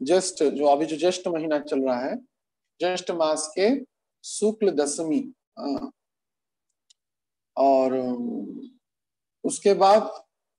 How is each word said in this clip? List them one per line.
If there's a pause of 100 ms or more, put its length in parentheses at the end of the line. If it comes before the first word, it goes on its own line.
ज्येष्ठ,
जो
अभी
जो
ज्येष्ठ
महीना
चल
रहा
है, (640)
ज्येष्ठ
मास
के (380)
शुक्ल
दशमी, (240)
अ, (1700)
और (1500)
उसके
बाद, (560)